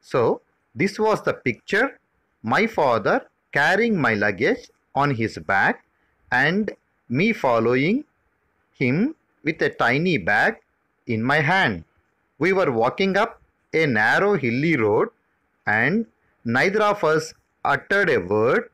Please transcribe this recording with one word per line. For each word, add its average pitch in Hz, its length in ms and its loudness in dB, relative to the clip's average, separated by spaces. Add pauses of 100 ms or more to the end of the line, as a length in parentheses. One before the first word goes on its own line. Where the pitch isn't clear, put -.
(120)
So, 127 120 2 (500)
this 185 240 -4 (100)
was 202 200 0
the - 200 -4
picture. - 420 -2 (600)
My 170 160 2
father 139 500 0 (400)
carrying 190 480 2
my 113 160 2
luggage 104 420 0 (380)
on 143 180 2
his 110 160 -2 (160)
back 110 340 0 (520)
and 175 360 0 (360)
me 139 240 0
following 127 680 0 (800)
him 127 160 0 (480)
with 156 220 -4
a - 20 0 (140)
tiny 147 320 2 (160)
bag 143 260 0 (500)
in 113 220 -4
my 143 80 2 (140)
hand. 143 340 0 (560)
We 180 120 0
were 180 260 0
walking 131 380 0
up 220 200 -2 (360)
a 160 140 0
narrow 139 460 2 (120)
hilly 131 280 0 (120)
road 117 280 0 (640)
and 156 320 0 (380)
neither 165 380 0
of 202 280 0
us 156 180 -2 (460)
uttered 196 360 -2
a 120 80 2 (140)
word 123 420 2